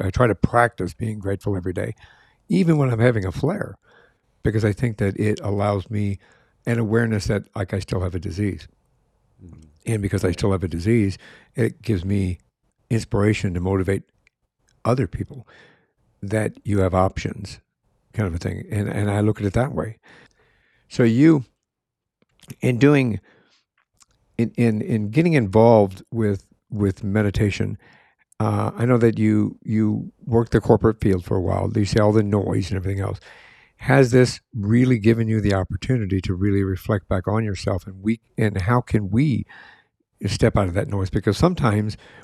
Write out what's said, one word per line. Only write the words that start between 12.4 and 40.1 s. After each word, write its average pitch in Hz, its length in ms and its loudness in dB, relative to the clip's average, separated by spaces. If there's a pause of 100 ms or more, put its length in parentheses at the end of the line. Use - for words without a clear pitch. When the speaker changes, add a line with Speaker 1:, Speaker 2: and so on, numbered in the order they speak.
Speaker 1:
inspiration 104 640 0
to 87 60 -4
motivate 95 440 -2 (800)
other 120 220 0
people - 420 -10 (760)
that 107 320 -4 (100)
you 101 160 0
have 92 140 2
options, - 640 -2 (540)
kind 107 140 -2
of 82 60 -4
a 82 40 -4
thing. 92 340 -6
And, 104 160 -2
and 101 240 -2
I 101 80 0
look 107 220 0
at 104 40 -2
it 98 80 -2
that 123 200 0
way. 113 240 -6 (880)
So - 160 0
you, 135 400 4 (1160)
in 127 160 2
doing, 131 420 4 (1160)
in, 117 140 -2
in, 113 300 0
in 107 280 -2
getting 165 240 2
involved 110 680 4 (100)
with, 107 360 -2 (220)
with 101 340 -2
meditation, 101 720 0 (640)
uh, 107 340 -2
I - 120 -4
know 123 120 4
that 113 220 2
you, 107 440 0
you 107 500 -2 (120)
worked 117 280 0
the 113 80 4
corporate 110 400 4
field 92 240 2
for - 100 -2
a 95 60 0
while. 95 340 -2
You 107 80 2
see 101 160 0
all 104 140 4
the 110 100 4
noise 101 480 -2
and 98 60 -4
everything 98 240 -4
else. 98 180 -6 (560)
Has 131 360 2
this 127 280 4 (160)
really 117 440 2
given 113 280 2
you 110 140 0
the 101 120 2
opportunity 95 680 -2
to - 120 -4
really 98 300 0
reflect 95 460 -4
back 92 180 -2
on 110 160 -2
yourself, 98 420 -4
and 95 160 -16
we, 110 200 -4 (160)
and 101 240 -2
how 120 180 0
can 107 300 -2
we 113 360 0 (800)